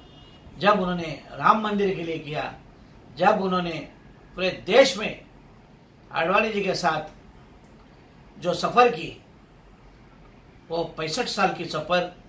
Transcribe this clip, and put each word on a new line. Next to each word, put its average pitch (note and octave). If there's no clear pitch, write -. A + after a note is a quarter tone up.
जब F#3+
उन्होंने F3+
राम F3+
मंदिर G3+
के E3+
लिए D#3+
किया, C#3+
जब G3
उन्होंने F3+
पूरे F#3
देश G3
में G3+
आडवाणी G3
जी G3+
के F3
साथ -
जो E3
सफ़र G#3+
की, -
वो E3
पैंसठ D#3+
साल F#3
की F3
सफ़र F3